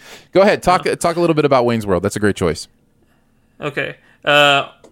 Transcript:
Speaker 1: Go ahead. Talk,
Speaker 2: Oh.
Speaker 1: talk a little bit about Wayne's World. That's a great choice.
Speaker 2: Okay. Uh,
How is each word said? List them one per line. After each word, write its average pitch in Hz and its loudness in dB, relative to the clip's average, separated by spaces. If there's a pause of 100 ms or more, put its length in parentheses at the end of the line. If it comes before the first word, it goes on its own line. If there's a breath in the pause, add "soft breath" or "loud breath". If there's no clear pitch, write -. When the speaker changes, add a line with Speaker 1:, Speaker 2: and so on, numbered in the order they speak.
(340 loud breath)
Speaker 1:
Go 180 4
ahead. 190 2
Talk, 180 0
Speaker 2:
Oh. - -2
Speaker 1:
talk 170 -4
a 175 -2
little 165 0
bit 151 0
about 135 4
Wayne's 117 -2
World. 90 0
That's 101 -4
a 107 -6
great 101 0
choice. 82 -4 (920)
Speaker 2:
Okay. 139 -8 (300 soft breath)
Uh, 143 2 (220)